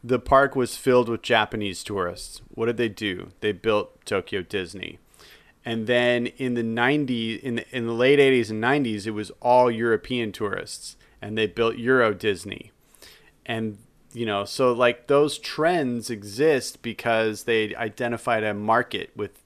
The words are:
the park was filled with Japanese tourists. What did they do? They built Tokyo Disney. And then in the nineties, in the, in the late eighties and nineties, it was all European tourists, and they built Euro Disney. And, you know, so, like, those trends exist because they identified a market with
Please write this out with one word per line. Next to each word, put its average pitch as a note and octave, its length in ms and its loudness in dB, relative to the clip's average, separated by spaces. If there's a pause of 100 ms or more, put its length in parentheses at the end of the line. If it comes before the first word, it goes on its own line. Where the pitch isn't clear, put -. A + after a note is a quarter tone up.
the B2 160 0
park C#3 380 4
was B2 200 -2
filled B2 320 4
with A2+ 140 -4
Japanese G#2+ 600 0
tourists. - 580 -6 (100)
What A2+ 140 -2
did A#2 100 0
they A#2 120 0
do? F#2+ 400 -6 (120)
They G#2+ 120 -2
built G#2 520 -2
Tokyo G2 380 -2
Disney. F#2 560 -8 (680)
And A2+ 220 -4
then B2 400 4
in B2 280 -4
the A#2 100 -2
nineties, A#2+ 760 0
in B2 140 -6
the, A#2 100 -4 (120)
in A#2 100 -4
the A#2 60 -2
late C3 260 4
eighties C3 320 4
and G#2+ 100 -6
nineties, A#2 460 -2
it A2 80 -6
was G#2 160 -8 (100)
all B2 300 6
European A2+ 600 -2
tourists, - 640 -8 (260)
and G#2+ 160 -6
they G#2+ 80 2
built A2+ 300 0
Euro A#2+ 360 2
Disney. G2+ 600 -4 (760)
And, A2+ 320 -6 (340)
you A#2 140 -6
know, G2+ 180 -2
so, B2+ 280 2
like, A#2+ 340 0
those C#3+ 320 2
trends D3 720 -2
exist A#2 720 0
because A2 600 -2
they A2 320 0
identified A#2 680 -2
a G#2+ 100 0
market G#2+ 640 0
with G2+ 300 -10